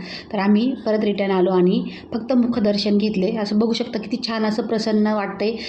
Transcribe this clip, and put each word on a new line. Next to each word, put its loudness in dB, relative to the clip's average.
तर -4
आम्ही 2
परत 2
रिटर्न 0
आलो 4
आणि 4
फक्त -4
मुखदर्शन 2
घेतले. 0
असं -2
बघू 2
शकता, -4
किती -6
छान 0
असं -2
प्रसन्न 2
वाटतंय. -2